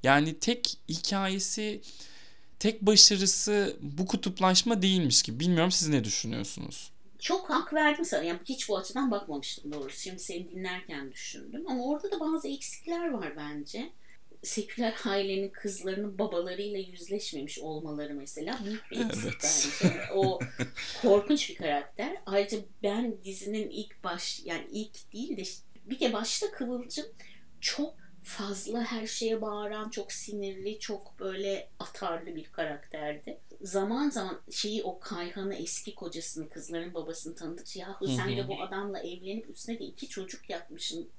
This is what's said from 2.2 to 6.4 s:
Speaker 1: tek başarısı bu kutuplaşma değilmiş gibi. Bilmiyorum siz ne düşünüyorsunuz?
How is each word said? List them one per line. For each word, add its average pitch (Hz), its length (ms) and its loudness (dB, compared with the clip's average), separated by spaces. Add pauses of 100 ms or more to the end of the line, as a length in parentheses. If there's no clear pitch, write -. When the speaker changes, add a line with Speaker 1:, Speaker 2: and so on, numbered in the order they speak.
Speaker 1:
tek 220 240 4
başarısı 202 960 10
bu 147 260 0
kutuplaşma 185 760 6
değilmiş 185 400 8
gibi. 117 180 -2
Bilmiyorum 175 320 6
siz 170 160 2
ne 135 160 6
düşünüyorsunuz? - 880 -4 (280)